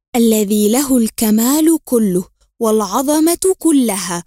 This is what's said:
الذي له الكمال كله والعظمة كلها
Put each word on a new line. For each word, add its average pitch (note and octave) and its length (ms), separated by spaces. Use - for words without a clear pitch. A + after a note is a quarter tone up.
الذي G#3+ 520
له C4 280
الكمال A#3+ 880
كله G3 400
والعظمة C4+ 960
كلها G3+ 680